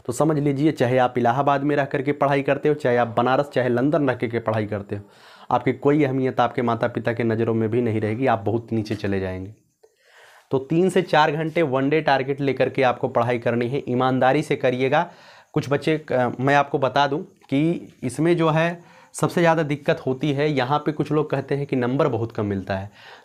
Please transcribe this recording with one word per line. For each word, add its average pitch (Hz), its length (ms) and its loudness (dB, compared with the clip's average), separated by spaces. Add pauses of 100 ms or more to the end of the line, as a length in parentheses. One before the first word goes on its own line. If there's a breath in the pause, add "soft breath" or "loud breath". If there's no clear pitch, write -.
तो 123 80 -6
समझ 151 260 2
लीजिए, 143 320 2
चाहे 127 260 0
आप 123 200 2
इलाहाबाद 139 460 2
में 147 120 0
रह 143 100 0
करके 139 260 -2
पढ़ाई 143 300 0
करते 143 280 0
हो, 147 60 2
चाहे 127 220 0
आप 120 100 2
बनारस, 120 460 0
चाहे 123 160 0
लंदन 139 400 0
रह 123 60 0
करके 117 240 -4
पढ़ाई 110 260 -2
करते 101 300 -6
हो, 98 60 -10 (500 loud breath)
आपकी 123 220 2
कोई 147 300 2
अहमियत 131 360 0
आपके 120 220 0
माता 117 260 0
पिता 117 260 -2
के 117 100 -4
नज़रों 113 300 0
में 110 160 0
भी 123 120 0
नहीं 113 200 0
रहेगी, 113 260 -2
आप 117 120 2
बहुत 110 320 -4
नीचे 110 240 -2
चले 98 240 -4
जाएंगे। 92 340 -8 (1000 soft breath)
तो 135 80 0
तीन 165 300 2
से - 120 2
चार 160 300 2
घंटे 160 300 -2
वन 135 280 0
डे 156 120 2
टारगेट 139 400 0
लेकर 131 280 0
के 131 140 0
आपको 123 240 0
पढ़ाई 120 320 0
करनी 120 280 0
है, 135 200 -4
ईमानदारी 131 560 2
से 147 120 -2
करिएगा। 131 560 0 (420 loud breath)
कुछ 143 160 -2
बच्चे, 156 420 0
अ, 123 180 2 (100)
मैं 139 160 2
आपको 143 240 2
बता 135 280 2
दूं 139 120 -2
कि - 720 -4 (100)
इसमें 156 340 0
जो 165 120 2
है 170 440 -2 (200 loud breath)
सबसे 156 280 -2
ज़्यादा 165 220 4
दिक्कत 151 420 -2
होती 131 260 -2
है, 147 200 0
यहाँ 135 280 0
पे 151 120 -2
कुछ 147 200 -4
लोग 151 180 0
कहते 139 260 -2
हैं 143 100 -4
कि 139 100 -4
नंबर 127 320 0
बहुत 113 240 -2
कम 107 140 -4
मिलता 98 300 -4
है। 98 160 -8 (340 loud breath)